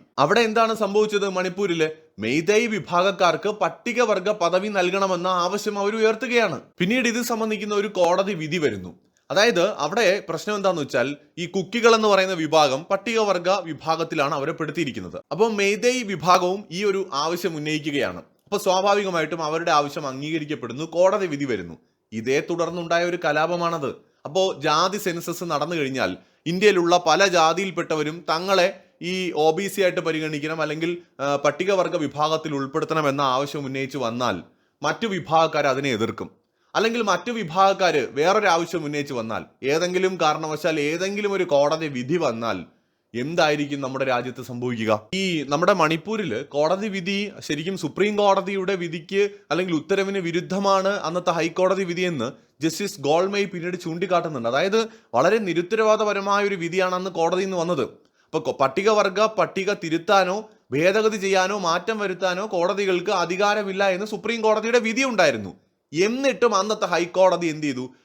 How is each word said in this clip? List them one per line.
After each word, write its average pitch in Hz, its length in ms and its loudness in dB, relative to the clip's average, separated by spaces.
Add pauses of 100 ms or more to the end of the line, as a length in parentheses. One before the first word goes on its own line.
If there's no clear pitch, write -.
(200)
അവിടെ 147 200 4
എന്താണ് 226 360 2
സംഭവിച്ചത്? 208 540 0
മണിപ്പൂരില് 180 600 0 (320)
മെയ്തൈ 165 460 2
വിഭാഗക്കാർക്ക് 185 840 0
പട്ടികവർഗ 208 840 0
പദവി 185 360 0
നൽകണമെന്ന 185 600 0
ആവശ്യം 185 520 0
അവർ 202 160 0
ഉയർത്തുകയാണ്. 220 680 0 (180)
പിന്നീട് 233 280 2
ഇത് 240 140 0
സംബന്ധിക്കുന്ന 214 540 -2
ഒരു 202 120 0
കോടതി 185 460 2
വിധി 156 240 -4
വരുന്നു. 101 380 -2 (360)
അതായത് 185 380 4
അവിടെ 190 600 0
പ്രശ്നം 170 260 -4
എന്താന്ന് 190 260 0
വെച്ചാൽ 131 340 -2 (220)
ഈ 170 80 -6
കുക്കികൾ 214 500 2
എന്ന് 220 120 4
പറയുന്ന 190 260 4
വിഭാഗം 156 580 2
പട്ടികവർഗ 196 580 0
വിഭാഗത്തിലാണ് 160 840 -2
അവരെ 139 160 -4
പെടുത്തിയിരിക്കുന്നത്. 143 720 -6 (100)
അപ്പോ 202 180 2
മെയ്തൈ 214 520 0
വിഭാഗവും 180 720 2
ഈ 180 120 -6
ഒരു 196 300 -2
ആവശ്യം 165 420 -2
ഉന്നയിക്കുകയാണ്. 147 600 -4
അപ്പൊ - 400 -8
സ്വാഭാവികമായിട്ടും 185 840 0
അവരുടെ 165 280 -2
ആവശ്യം 147 360 0
അംഗീകരിക്കപ്പെടുന്നു, 143 760 -6
കോടതി 185 440 2
വിധി 143 180 -4
വരുന്നു. 92 320 -4 (360)
ഇതേ 113 260 0
തുടർന്നുണ്ടായ 170 640 -2
ഒരു 175 200 -4
കലാപമാണത്. 160 680 0 (300)
അപ്പോ 185 340 0
ജാതി 156 380 2
സെൻസസ് 170 460 -6
നടന്നു 160 320 -2
കഴിഞ്ഞാൽ 131 420 -2 (280)
ഇന്ത്യയിലുള്ള 175 640 4
പല 170 200 6
ജാതിയിൽപ്പെട്ടവരും 165 1040 0
തങ്ങളെ 185 500 2 (220)
ഈ 180 300 -4
ഒ 156 200 4
ബി 196 160 -2
സി 196 140 -2
ആയിട്ട് 180 180 2
പരിഗണിക്കണം, 156 640 -4
അല്ലെങ്കിൽ, 160 360 -2 (220)
ആ, 143 160 0
പട്ടികവർഗ 170 640 0
വിഭാഗത്തിൽ 156 580 -2
ഉൾപ്പെടുത്തണം 147 540 -2
എന്ന 139 120 0
ആവശ്യം 143 440 -2
ഉന്നയിച്ച് 135 320 -6
വന്നാൽ 117 440 -2 (420)
മറ്റു 156 240 -2
വിഭാഗക്കാർ 160 600 2
അതിനെ 139 220 0
എതിർക്കും. 107 420 -2 (440)
അല്ലെങ്കിൽ 233 260 2
മറ്റു 208 300 0
വിഭാഗക്കാര് 185 800 2
വേറൊരു 185 360 2
ആവശ്യം 170 380 0
ഉന്നയിച്ച് 147 280 -4
വന്നാൽ, 113 300 -4 (200)
ഏതെങ്കിലും 180 580 0
കാരണവശാൽ 156 580 0
ഏതെങ്കിലും 190 540 -2
ഒരു 185 100 0
കോടതി 156 440 2
വിധി 131 300 -4
വന്നാൽ 117 480 -2 (480)
എന്തായിരിക്കും 147 680 -2
നമ്മുടെ 131 240 -4
രാജ്യത്ത് 123 380 -2
സംഭവിക്കുക? 117 720 -2
ഈ 185 300 -2
നമ്മുടെ 156 300 2
മണിപ്പൂരില് 165 720 -2
കോടതി 165 420 0
വിധി 196 520 -4
ശരിക്കും 156 380 -6
സുപ്രീം 202 380 -2
കോടതിയുടെ 196 600 2
വിധിക്ക് 180 540 -2 (220)
അല്ലെങ്കിൽ 175 240 0
ഉത്തരവിന് 196 420 -2
വിരുദ്ധമാണ് 185 680 0
അന്നത്തെ 180 440 -2
ഹൈക്കോടതി 180 520 2
വിധിയെന്ന് 170 480 -2 (300)
ജസ്റ്റിസ് 165 400 -4
ഗോൾമൈ 190 440 2
പിന്നീട് 180 320 -6
ചൂണ്ടിക്കാട്ടുന്നുണ്ട്. 165 720 -2
അതായത് 196 380 2 (260)
വളരെ 165 240 4
നിരുത്തരവാദപരമായ 202 1080 2
ഒരു 202 120 0
വിധിയാണ് 180 400 -2
അന്ന് 185 140 -4
കോടതിയിൽ 180 360 0
നിന്ന് 190 120 -4
വന്നത്. 170 260 0
അപ്പൊ - 560 -8
കൊ-, - 220 -4
പട്ടികവർഗ 196 640 2
പട്ടിക 190 480 0
തിരുത്താനോ 190 760 0 (220)
ഭേദഗതി 202 460 2
ചെയ്യാനോ 190 420 0
മാറ്റം 180 400 0
വരുത്താനോ 185 480 -2
കോടതികൾക്ക് 190 640 0
അധികാരമില്ല 196 800 0
എന്ന് 185 160 -2
സുപ്രീം 214 360 -6
കോടതിയുടെ 220 380 2
വിധി 226 240 0
ഉണ്ടായിരുന്നു. 151 520 2 (480)
എന്നിട്ടും 240 520 2
അന്നത്തെ 208 300 0
ഹൈക്കോടതി 175 640 2
എന്ത് 151 180 -4
ചെയ്തു? 127 240 -4 (160)